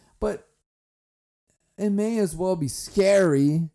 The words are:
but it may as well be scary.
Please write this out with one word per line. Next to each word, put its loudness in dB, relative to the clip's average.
but -6
it -2
may -2
as -2
well -2
be -4
scary. 2